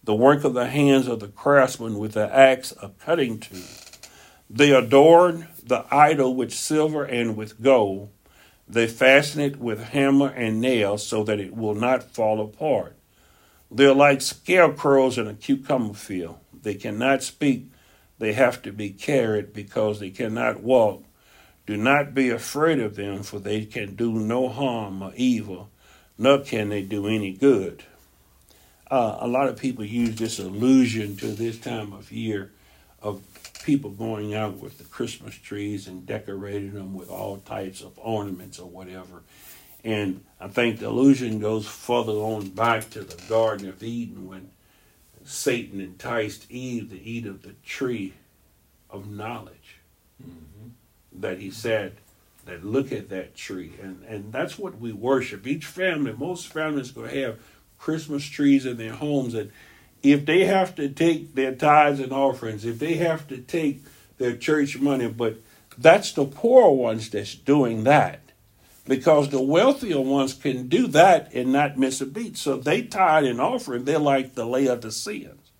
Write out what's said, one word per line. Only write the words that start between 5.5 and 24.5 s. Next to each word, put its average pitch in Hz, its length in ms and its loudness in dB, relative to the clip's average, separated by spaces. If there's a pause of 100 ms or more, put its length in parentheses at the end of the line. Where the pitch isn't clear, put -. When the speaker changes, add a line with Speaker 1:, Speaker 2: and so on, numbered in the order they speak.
Speaker 1:
the 117 280 -2
idol 139 440 4
with 120 160 -4
silver 151 540 -2
and 117 320 -2
with 107 240 -12
gold. 104 480 4 (600)
They 117 180 2
fasten 139 520 4
it 143 200 -2
with 113 320 -6
hammer 139 360 4
and 113 320 -2
nail 110 380 2
so 107 260 -4
that 107 160 -2
it 95 160 -10
will 110 180 -4
not 123 300 0
fall 107 380 -2
apart. 110 560 -4 (760)
They 127 140 4
are 135 80 8
like 139 260 6
scarecrows 143 960 2
in 110 80 -2
a 107 80 -10
cucumber 127 600 -2
field. 90 460 -10 (240)
They 104 100 -4
cannot 117 500 -2
speak. - 480 -2 (480)
They 107 140 -2
have 123 300 2
to 101 100 -10
be 101 160 -8
carried 107 640 -2
because 104 480 -4
they 95 80 -10
cannot 113 540 -6
walk. 113 420 2 (600)
Do 104 120 -6
not 143 360 0
be 127 160 0
afraid 147 500 0
of 107 180 -6
them, 101 260 -8
for 101 160 -12
they 104 240 -4
can 104 320 -10
do 117 160 -2
no 113 380 -2
harm 113 520 -6